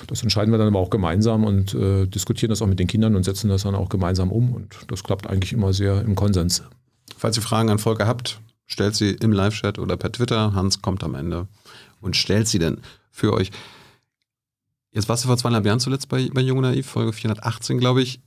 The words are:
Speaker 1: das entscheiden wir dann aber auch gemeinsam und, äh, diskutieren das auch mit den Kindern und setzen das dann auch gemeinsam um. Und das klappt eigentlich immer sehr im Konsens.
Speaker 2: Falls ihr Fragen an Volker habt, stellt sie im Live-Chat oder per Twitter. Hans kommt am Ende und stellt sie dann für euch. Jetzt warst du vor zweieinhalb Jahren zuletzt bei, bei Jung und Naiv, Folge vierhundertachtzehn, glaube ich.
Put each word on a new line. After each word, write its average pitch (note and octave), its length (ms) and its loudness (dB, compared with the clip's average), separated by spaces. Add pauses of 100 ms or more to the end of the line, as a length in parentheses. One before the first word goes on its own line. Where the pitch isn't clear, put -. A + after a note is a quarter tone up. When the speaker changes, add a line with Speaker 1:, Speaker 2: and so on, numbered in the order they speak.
Speaker 1:
das - 160 -8
entscheiden A2 320 2
wir A2+ 40 4
dann G#2+ 100 4
aber G2+ 100 4
auch F#2 120 0
gemeinsam G#2+ 540 2
und, G2 300 2
äh, G2 320 2
diskutieren G#2+ 440 -2
das G#2+ 120 -2
auch G#2+ 60 2
mit F#2 100 2
den F2+ 80 2
Kindern G#2+ 300 2
und F#2 80 2
setzen G2 240 0
das G2 160 2
dann G2+ 100 0
auch F#2+ 140 -2
gemeinsam F#2 420 0
um. A#2+ 240 0
Und G2 220 -12 (100)
das - 160 -8
klappt - 260 -4
eigentlich F#2+ 240 -2
immer G2 220 2
sehr G2 280 0
im A2+ 120 0
Konsens. F#2 480 0 (560)
Speaker 2:
Falls A2+ 180 -2
ihr A2+ 60 -2
Fragen A2+ 260 2
an G#2 120 4
Volker A2 260 0
habt, - 340 -4 (260)
stellt G#2 280 0
sie G#2 160 2
im A2 220 2
Live-Chat G2+ 480 0
oder F2+ 160 -2
per - 160 -4
Twitter. A2+ 420 0
Hans F#2+ 280 0
kommt F#2 200 -2
am D2 140 -6
Ende E2+ 320 -6 (520)
und F2+ 160 -4
stellt G#2+ 300 2
sie G#2 140 0
dann D#2 180 0 (320)
für - 240 0
euch. - 160 0 (1400)
Jetzt G#2+ 140 -2
warst A#2+ 160 0
du B2+ 40 -2
vor B2 100 4
zweieinhalb A2+ 260 0
Jahren G#2+ 160 2
zuletzt C3+ 280 -4
bei, C3 240 -2
bei C3 100 2
Jung C3 160 0
und C3 60 2
Naiv, C3 220 0
Folge A2+ 280 -2
vierhundertachtzehn, A2+ 640 -4
glaube B2 240 2
ich. B2+ 240 -6